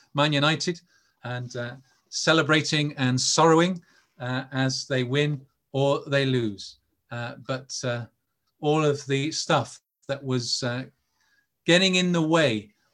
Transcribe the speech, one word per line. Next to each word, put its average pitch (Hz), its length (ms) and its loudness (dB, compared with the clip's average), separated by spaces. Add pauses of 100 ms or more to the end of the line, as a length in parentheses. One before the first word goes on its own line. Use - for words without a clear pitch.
(160)
Man 147 180 2
United 156 480 0 (420)
and, 123 320 -10
uh, 120 200 -10 (340)
celebrating 151 880 2
and 127 220 2
sorrowing, 165 640 4 (380)
uh, 127 320 -6
as 131 360 -2
they 127 160 0
win 143 380 0 (320)
or 139 340 2
they 139 180 2
lose. 117 520 -2 (340)
Uh, 120 240 -10 (100)
but, 131 380 -8
uh, 117 220 -6 (560)
all 156 220 2
of 143 220 0
the 139 260 -2
stuff - 480 -2 (280)
that 139 160 -8
was, 127 400 -2
uh, 123 220 -6 (840)
getting 185 280 4
in 180 160 2
the 170 100 2
way 151 500 2 (220)